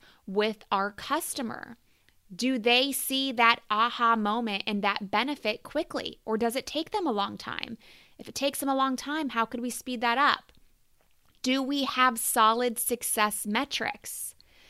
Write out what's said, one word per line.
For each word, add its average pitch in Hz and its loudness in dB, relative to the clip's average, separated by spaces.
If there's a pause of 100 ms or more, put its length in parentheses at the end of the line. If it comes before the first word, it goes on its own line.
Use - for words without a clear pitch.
(260)
with 208 0
our 202 2
customer? - -6 (580)
Do 254 2
they 240 4
see 269 -2
that 233 6 (100)
aha 233 2
moment 214 0
and 208 0
that 202 0
benefit 226 0
quickly, - -4
or 220 -2
does 233 0
it - -4
take 320 -4
them 392 -2
a 269 2
long 202 -2
time? - -8 (400)
If - -16
it - -14
takes 277 -2
them 277 -2
a 269 2
long 262 2
time, 285 -4
how 226 0
could 233 -8
we 240 -4
speed 247 -8
that 240 2
up? - 2 (920)
Do 262 2
we 277 0
have 254 2
solid 233 4
success 214 -2
metrics? - -4 (340)